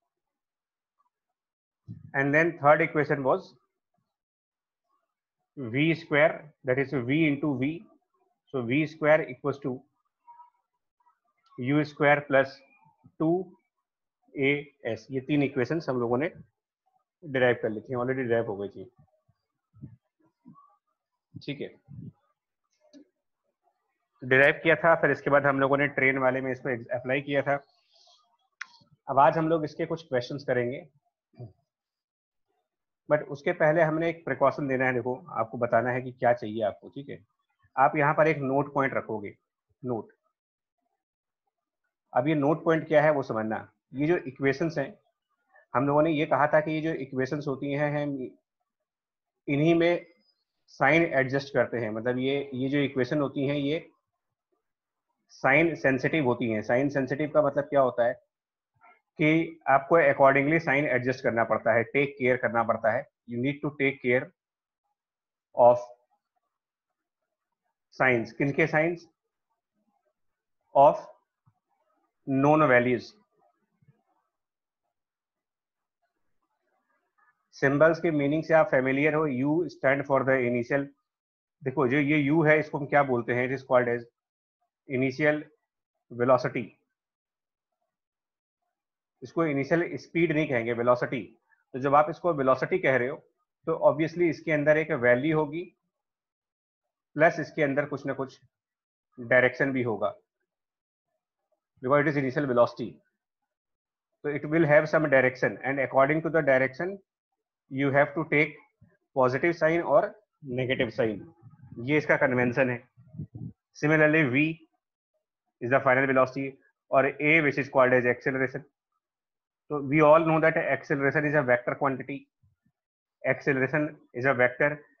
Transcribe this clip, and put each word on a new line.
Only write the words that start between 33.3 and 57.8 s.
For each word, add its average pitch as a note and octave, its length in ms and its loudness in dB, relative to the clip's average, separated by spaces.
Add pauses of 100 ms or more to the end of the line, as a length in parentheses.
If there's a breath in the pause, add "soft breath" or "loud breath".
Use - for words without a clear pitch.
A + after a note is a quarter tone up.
उसके D3 280 -6
पहले D#3+ 220 4
हमने D#3+ 280 0
एक E3 140 -10
precaution C#3 440 0
देना C3 180 0
है। C3 80 0
देखो, B2 200 -4 (260)
आपको A2+ 180 -6
बताना A#2+ 340 0
है B2+ 100 -4
कि B2+ 100 -12
क्या A#2+ 220 0
चाहिए A2 300 -6
आपको, G2 260 -6
ठीक C#3 200 -16
है। G#2+ 80 -14 (580)
आप C3+ 200 2
यहाँ D3 180 2
पर D#3 140 4
एक D#3 100 0
note C#3 360 -2
point C3+ 200 0
रखोगे, G#2 400 -8 (500)
note। A#2+ 280 -8 (2000)
अब B2+ 140 0
ये D#3+ 80 0
note D3+ 280 0
point D#3+ 240 0
क्या D3+ 160 4
है D#3 80 4
वो C#3 120 -2
समझना। A2 440 -6 (260)
ये C#3+ 140 -4
जो F3 100 2 (100)
equations C3+ 500 -2
हैं, C#3 160 -6 (800 soft breath)
हम C3 140 0
लोगों D3 140 2
ने D#3+ 100 2
ये D3 140 -2
कहा C#3+ 280 2
था D#3 80 4
कि D#3 100 -4
ये D#3 100 -4
जो D#3+ 120 -4 (120)
equations C3 420 -4
होती C#3 240 -6
हैं, D3 220 -2
हम D3 240 -4 (1300)
इन्हीं D3+ 280 2
में E3+ 300 0 (600)
साइन D3+ 360 2
adjust C3+ 500 -2
करते A#2+ 260 0
हैं। A2+ 100 -4
मतलब A2+ 300 -4
ये, C#3 340 -4
ये C3 160 -4
जो C#3+ 100 0
equation C3+ 420 -2
होती C#3 260 -4
हैं C#3+ 80 -2
ये D3 300 -4 (1600)
साइन D3+ 340 2
sensitive C#3 500 0
होती B2 260 0
हैं। G#2+ 100 -2
साइन B2 280 0
sensitive C#3+ 440 -4
का D3+ 80 4
मतलब C#3 280 -2
क्या C#3 120 2